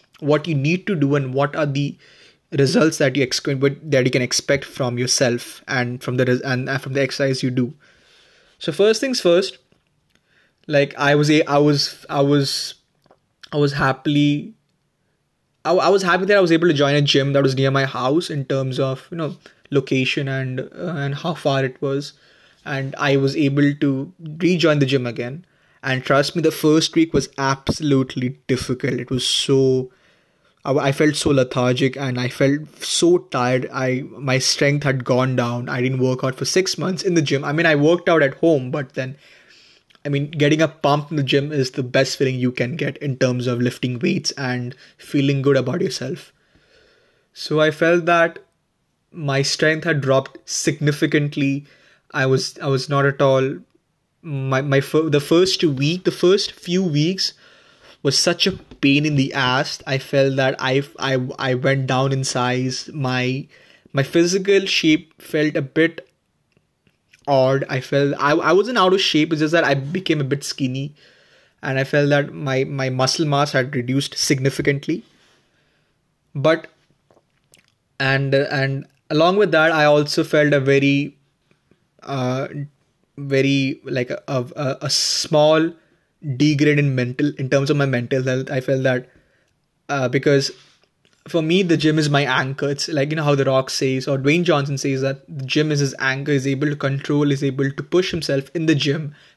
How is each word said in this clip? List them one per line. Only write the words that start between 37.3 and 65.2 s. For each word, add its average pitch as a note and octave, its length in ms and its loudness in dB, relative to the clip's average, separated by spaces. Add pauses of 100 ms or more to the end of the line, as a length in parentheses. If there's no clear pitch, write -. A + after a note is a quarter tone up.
I C#3+ 60 -4
mean, E3 160 0
I D#3 80 4
worked E3 340 2
out D#3+ 140 4
at C3+ 160 0
home, C#3 320 2
but C#3 240 -8
then, C3 200 -8 (880)
I C#3+ 60 -6
mean, C#3+ 220 -2
getting D3+ 280 2
a D#3+ 80 2
pump D3 440 -2
in D#3 60 -4
the C#3+ 60 0
gym C#3+ 280 0
is C#3 180 0
the C#3 140 -6
best C3+ 340 0
feeling C3 220 -2
you B2+ 120 0
can B2 260 -4
get C#3 200 -6
in C#3+ 200 -6
terms B2 280 0
of B2 160 -2
lifting B2 380 -4
weights - 320 -4
and B2 440 -8 (220)
feeling C#3 460 -2
good C#3 120 4
about C#3 260 -2
yourself. - 520 -8 (1000)
So - 260 -4
I D#3 100 4
felt E3 360 2
that E3+ 340 2 (720)
my C#3 320 -2
strength D#3 400 0
had D#3+ 180 0
dropped C3+ 380 0 (100)
significantly. D3 1200 -2 (440)
I C#3 140 -2
was, C3 320 0
I - 80 -8
was C3+ 240 -2
not C#3 160 2
at C#3 160 0
all, C3+ 380 2 (680)
my, C3+ 320 -2
my C#3 220 2
fir-, D#3 260 0
the D3 120 2
first F3 440 2
week, D3+ 400 0
the F#3 60 0
first F#3 440 2
few F3+ 300 -2
weeks E3 500 -2 (680)
was C#3 160 0
such F3 300 0
a F#3+ 60 -2
pain C#3+ 520 0
in D3+ 120 0
the C3+ 180 0
ass. C3 500 -2
I C3+ 140 -2
felt C3+ 380 0
that C3+ 200 0
I, C3+ 240 0 (160)
I, C3 260 -2 (140)
I C3 160 -2
went C3+ 320 -2
down C3+ 260 0
in C3+ 120 -2
size. B2+ 680 -4
My, B2+ 560 -4 (460)
my C#3 80 0
physical F#3+ 640 2
shape - 560 0